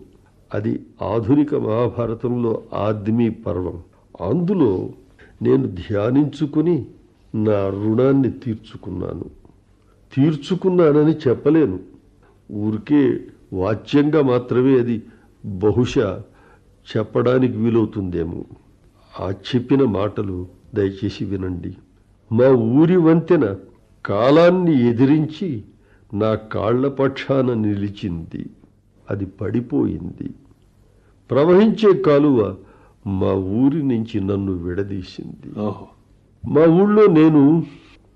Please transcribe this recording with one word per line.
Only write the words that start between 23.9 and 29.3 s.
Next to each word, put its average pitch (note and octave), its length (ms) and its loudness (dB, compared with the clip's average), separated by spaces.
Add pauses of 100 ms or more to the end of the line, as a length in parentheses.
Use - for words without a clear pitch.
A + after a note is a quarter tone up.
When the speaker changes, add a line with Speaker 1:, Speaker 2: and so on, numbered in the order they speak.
Speaker 1:
కాలాన్ని D3+ 840 4
ఎదిరించి C3+ 760 0 (500)
నా G#2+ 200 0
కాళ్ల A2 540 -2
పక్షాన C3+ 640 -2
నిలిచింది. G2+ 1000 -6 (600)
అది G2+ 160 -6
పడిపోయింది. G#2 1040 -6 (1000)